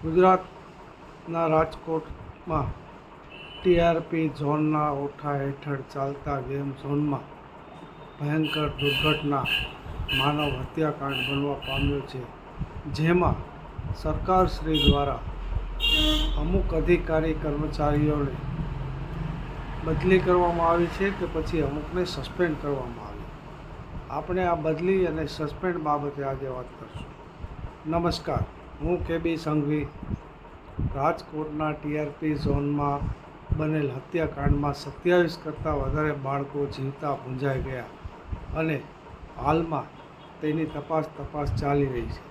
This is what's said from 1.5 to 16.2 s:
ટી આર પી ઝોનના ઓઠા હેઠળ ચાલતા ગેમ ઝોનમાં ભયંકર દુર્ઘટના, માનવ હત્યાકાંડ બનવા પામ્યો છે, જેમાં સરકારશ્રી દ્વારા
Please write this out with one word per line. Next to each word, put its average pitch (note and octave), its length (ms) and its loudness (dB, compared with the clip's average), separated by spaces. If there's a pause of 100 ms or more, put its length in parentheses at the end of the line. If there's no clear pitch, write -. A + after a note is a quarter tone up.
ટી F3 180 8
આર E3+ 200 6
પી D#3+ 280 0
ઝોનના D3+ 600 2
ઓઠા C#3+ 420 -4
હેઠળ C#3 440 -2 (180)
ચાલતા C#3 460 -2
ગેમ C#3 300 -4
ઝોનમાં C#3+ 500 0 (1000)
ભયંકર D3+ 480 0
દુર્ઘટના, C#3+ 760 2 (760)
માનવ C#3+ 420 2
હત્યાકાંડ C#3 540 -2
બનવા C#3 400 0
પામ્યો C#3+ 460 0
છે, C3+ 200 -8 (720)
જેમાં E3+ 420 4 (600)
સરકારશ્રી D#3+ 960 4
દ્વારા C#3 280 4 (1200)